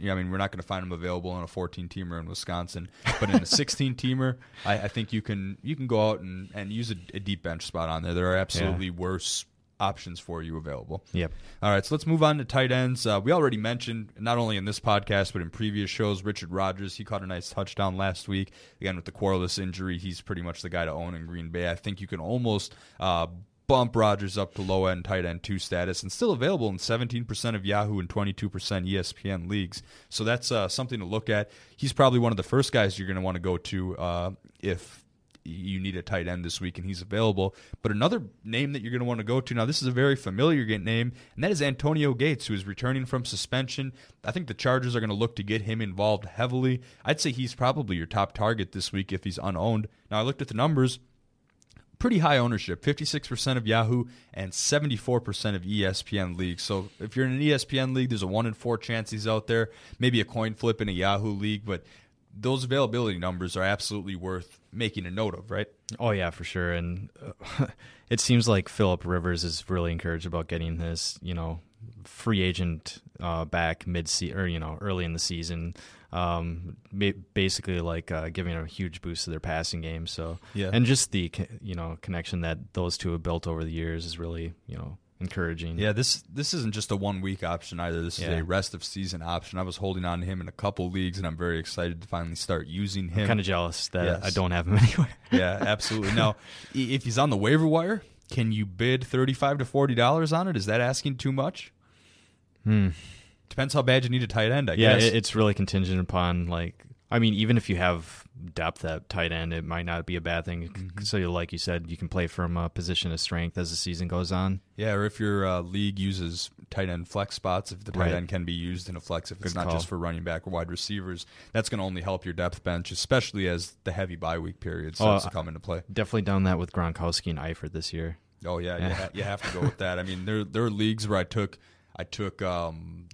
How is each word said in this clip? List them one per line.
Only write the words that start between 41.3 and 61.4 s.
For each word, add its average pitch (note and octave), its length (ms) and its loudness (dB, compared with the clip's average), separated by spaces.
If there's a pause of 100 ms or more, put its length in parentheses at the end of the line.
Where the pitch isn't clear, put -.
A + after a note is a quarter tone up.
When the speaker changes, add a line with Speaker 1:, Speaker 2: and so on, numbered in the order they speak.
Speaker 1:
and A#2 100 -4
that G3 60 4
is E3+ 100 0
Antonio C#3+ 540 2
Gates, C3+ 320 0
who G#2+ 80 -2
is F#2+ 120 -4
returning B2 380 -2
from B2 220 -2
suspension. C3 680 -4 (320)
I B2+ 60 -4
think F3 160 -2
the G#2+ 80 -6
Chargers B2+ 420 2
are A2+ 40 2
gonna G#2+ 120 0
look A2 240 0
to G#2 60 -4
get G#2+ 200 0
him A2 200 -2
involved G#2 420 2
heavily. B2+ 560 0 (240)
I'd D#3 160 2
say D3 120 0
he's A#2+ 220 -4
probably B2+ 420 0
your E2 100 -2
top G2+ 260 0
target G#2+ 400 0
this - 200 -6
week F#2+ 200 -2
if F#2 120 -2
he's F#2 140 -4
unowned. G#2 500 0 (220)
Now, G#2+ 100 2
I - 20 2
looked C3 180 -2
at C3 80 -6
the A2+ 60 -8
numbers. C3 440 4 (1000)
Pretty A#3 220 4
high C#3+ 180 8
ownership, A#2+ 460 0
fifty-six D3 420 0
percent C3 320 0
of A2 80 -2
Yahoo A2+ 380 4 (280)
and F#2+ 220 -8
seventy-four B2+ 640 2
percent G#2 360 -2
of F2+ 100 -4
E G2+ 180 2
S F#2+ 160 0
P - 160 -4
N F2+ 200 -2
leagues. F2+ 260 -2
So G2 280 -4 (100)
if A2 160 -6
you're C3 100 2
in B2+ 60 0
an C3+ 100 0
E D3+ 100 6
S C3 120 2
P C3+ 160 -4
N C3 120 0
league, B2+ 180 2
there's G#2+ 120 0
a F#2 60 -2
one-in-four A2+ 500 0
chance A2+ 320 -4
he's G#2+ 160 -4
out A2 220 0
there. A2+ 220 2 (280)
Maybe A#2+ 220 6
a G2+ 40 4
coin A2 300 -2
flip A#2 260 2
in G#2+ 80 0
a G2 40 -2
Yahoo G2+ 400 2
league, G#2 320 -2